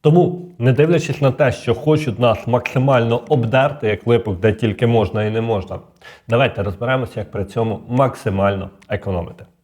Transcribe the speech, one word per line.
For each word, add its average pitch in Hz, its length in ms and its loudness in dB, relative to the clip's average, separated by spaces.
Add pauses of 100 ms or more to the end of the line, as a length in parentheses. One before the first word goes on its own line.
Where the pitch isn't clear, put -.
Тому, 156 420 4 (160)
не 123 140 4
дивлячись 156 480 2
на 135 120 2
те, 135 200 2
що - 220 -2
хочуть 151 440 0
нас 117 280 0
максимально 120 800 0
обдерти, 131 600 0
як 104 180 -2
липок, 107 340 0
де 107 120 2
тільки 110 340 -2
можна 107 380 2
і 107 60 -2
не 113 100 -2
можна, 107 380 -4 (500)
давайте 117 340 2
розберемося, 120 580 -4
як 104 100 -10
при 101 140 -6
цьому 113 440 -4
максимально 101 840 -2 (180)
економити. 95 560 -6 (200)